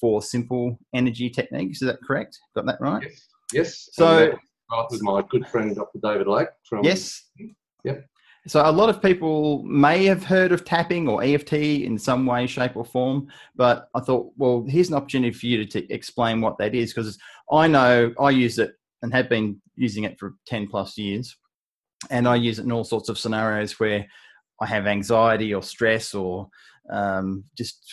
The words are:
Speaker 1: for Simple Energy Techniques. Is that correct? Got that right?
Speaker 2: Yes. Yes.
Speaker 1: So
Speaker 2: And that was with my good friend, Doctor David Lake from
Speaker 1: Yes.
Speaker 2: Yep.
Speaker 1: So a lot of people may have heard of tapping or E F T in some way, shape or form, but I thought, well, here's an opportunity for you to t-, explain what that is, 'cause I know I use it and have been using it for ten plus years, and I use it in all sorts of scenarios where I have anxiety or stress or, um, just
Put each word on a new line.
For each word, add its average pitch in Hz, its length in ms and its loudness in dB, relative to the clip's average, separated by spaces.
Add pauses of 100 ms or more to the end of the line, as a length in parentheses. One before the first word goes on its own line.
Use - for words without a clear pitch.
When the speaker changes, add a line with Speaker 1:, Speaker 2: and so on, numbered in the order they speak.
Speaker 1:
for 110 200 2
Simple 120 560 -4 (160)
Energy 123 380 -2
Techniques. - 520 -6
Is 131 40 0
that - 160 -4
correct? 127 340 -6 (200)
Got 95 100 -4
that 123 140 -4
right? - 240 -4
Speaker 2:
Yes. - 240 -20 (240)
Yes. - 400 -4
Speaker 1:
So 165 320 6
Speaker 2:
And 156 80 4
that - 60 -10 (320)
was 113 200 -4
with 110 120 -8
my 101 280 0
good 120 160 -2
friend, 107 280 -2
Doctor 104 280 -8
David 104 240 0
Lake 107 220 2 (200)
from 104 160 -2
Speaker 1:
Yes. - 460 -2 (540)
Speaker 2:
Yep. 139 200 -8 (420)
Speaker 1:
So 151 180 4
a 156 80 4
lot 202 160 4
of - 140 0
people 156 600 2
may 156 420 4
have 190 180 2
heard 185 260 4
of 175 140 0
tapping 170 440 -2
or 107 140 0
E 135 120 2
F 147 100 0
T 147 400 0
in 113 140 -4
some 131 260 0
way, 123 220 0
shape 123 280 -4
or 113 100 -8
form, 135 440 -2 (260)
but 123 400 2
I 123 60 -4
thought, 123 380 -2
well, 123 280 2
here's 170 220 2
an 165 60 -2
opportunity 135 380 -2
for - 140 -10
you 117 180 0
to 104 180 -6
t-, - 100 -12
explain 113 480 -2
what 110 180 -2
that 107 160 -2
is, 117 180 -2
'cause 110 260 -8 (340)
I 156 140 6
know 123 520 4
I 139 120 4
use 123 280 2
it 110 140 0 (300)
and 117 100 -6
have 127 160 2
been 107 320 -2 (160)
using 107 280 -2
it 98 140 -8
for 98 160 -12 (120)
ten 104 220 -6
plus 98 280 -6
years, 107 400 -6 (720)
and 123 180 0
I 123 100 4
use 117 220 0
it 110 60 -8
in 123 80 -4
all 117 120 -2
sorts 110 260 -4
of 107 80 -6
scenarios 107 600 -4
where 104 280 0 (540)
I 107 60 -4
have 104 200 -2
anxiety 110 680 2
or 95 80 -2
stress 110 520 -2
or, 95 340 -6 (420)
um, 98 540 -4 (140)
just - 200 -10 (140)